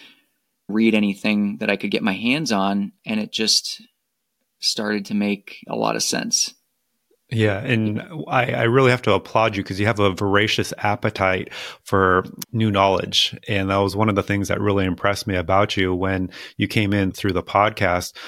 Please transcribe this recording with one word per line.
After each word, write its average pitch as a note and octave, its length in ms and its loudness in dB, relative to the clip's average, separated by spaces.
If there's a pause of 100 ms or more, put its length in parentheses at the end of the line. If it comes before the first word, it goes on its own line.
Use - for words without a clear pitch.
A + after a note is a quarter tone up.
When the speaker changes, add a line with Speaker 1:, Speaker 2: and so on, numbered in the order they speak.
(680)
Speaker 1:
read A2 260 4
anything G#2 640 0
that G#2+ 120 -2
I G2+ 60 0
could G#2 140 -6
get G#2+ 120 -2
my G2+ 100 0
hands A#2+ 400 -2
on, G2 400 0 (140)
and A2 120 -4
it G#2 140 -6
just - 480 -2 (800)
started G#2 480 -4
to G#2 80 -6
make G2+ 520 -4
a - 100 -6
lot - 200 0
of - 60 -4
sense. - 500 -2 (800)
Speaker 2:
Yeah, G#2+ 280 2
and A2 440 0 (260)
I, C3 240 0
I B2 120 -2
really B2 260 4
have B2 120 0
to A2 100 4
applaud A2 440 0
you G2 60 -2
'cause F#2 160 -8
you G#2 80 0
have G#2+ 140 2
a G2+ 100 4
voracious G2+ 680 0
appetite G2+ 720 -2 (320)
for F#2 400 4 (280)
new A2 180 2
knowledge. G2 640 2 (100)
And G2 240 0
that G2 60 2
was G2 200 0
one A2 140 2
of G2+ 40 0
the G2 80 2
things G2+ 260 -2
that G2+ 120 -2
really G2+ 240 0
impressed F#2+ 420 -2
me G2 100 -2
about F#2+ 400 2
you F#2 180 0
when F#2+ 360 -2 (260)
you G2+ 120 0
came G#2 240 0
in F#2+ 200 2
through G2 200 -2
the E2+ 100 -2
podcast, G2 760 0 (120)